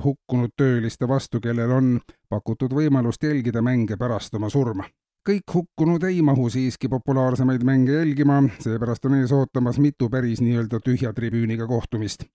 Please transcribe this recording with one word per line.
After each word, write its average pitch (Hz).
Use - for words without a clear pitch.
hukkunud 127
tööliste 123
vastu, 131
kellel 117
on 131
pakutud 117
võimalust 139
jälgida 120
mänge 117
pärast 117
oma 104
surma. 113
Kõik 196
hukkunud 170
ei 180
mahu 131
siiski 127
populaarsemaid 127
mänge 131
jälgima, 147
seepärast 117
on 139
ees 127
ootamas 127
mitu 143
päris 123
nii-öelda 117
tühja 123
tribüüniga 113
kohtumist. 113